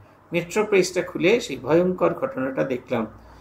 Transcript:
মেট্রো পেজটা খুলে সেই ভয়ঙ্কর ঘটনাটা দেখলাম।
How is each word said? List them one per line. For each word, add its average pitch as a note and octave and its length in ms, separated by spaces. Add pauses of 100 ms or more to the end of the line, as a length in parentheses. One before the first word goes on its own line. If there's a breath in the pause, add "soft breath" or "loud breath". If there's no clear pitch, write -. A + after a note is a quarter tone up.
(320 soft breath)
মেট্রো F3 340
পেজটা F#3 360
খুলে F3 380
সেই C#3+ 160
ভয়ঙ্কর E3+ 580
ঘটনাটা C3+ 500
দেখলাম। B2 420 (340 loud breath)